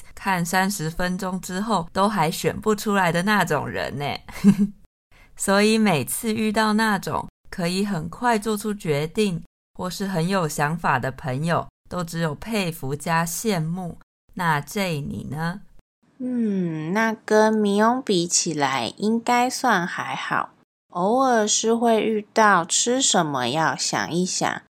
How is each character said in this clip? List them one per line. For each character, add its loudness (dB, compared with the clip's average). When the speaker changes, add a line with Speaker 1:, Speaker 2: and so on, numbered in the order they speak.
Speaker 1:
看 -2
三 2
十 -4
分 -2
钟 -6
之 -6
后 -2
都 2
还 0
选 -2
不 2
出 -2
来 4
的 0
那 2
种 -2
人 -4
呢。 -4
<laughs> -20
所 2
以 4
每 4
次 -4
遇 0
到 2
那 2
种 -4
可 -4
以 0
很 -4
快 0
做 -2
出 -4
决 -2
定 -2
或 -6
是 -6
很 0
有 2
想 -2
法 0
的 -2
朋 -6
友， 0
都 -6
只 -6
有 -2
佩 -4
服 -6
加 0
羡 -2
慕。 -6
那 0
Jay， -4
你 -8
呢？ -6
Speaker 2:
嗯， -2
那 0
跟 4
米 2
翁 4
比 0
起 -2
来， 0
应 0
该 2
算 0
还 -6
好。 -4
偶 2
尔 4
是 2
会 4
遇 -2
到 6
吃 0
什 4
么 -2
要 2
想 -2
一 2
想， -2